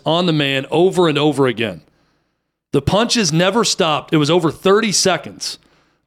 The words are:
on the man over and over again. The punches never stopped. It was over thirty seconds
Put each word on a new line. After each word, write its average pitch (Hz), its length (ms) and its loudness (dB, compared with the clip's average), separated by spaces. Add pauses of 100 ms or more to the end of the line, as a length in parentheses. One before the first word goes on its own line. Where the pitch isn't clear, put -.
on 170 220 0
the 160 60 2
man 139 360 -2
over 175 400 2
and 147 80 0
over 139 300 2
again. 104 340 -4 (880)
The 143 100 0
punches 202 520 0
never 190 300 2
stopped. 156 500 -2
It 165 40 4
was 147 120 0
over 165 220 2
thirty 202 400 2
seconds - 640 -4 (500)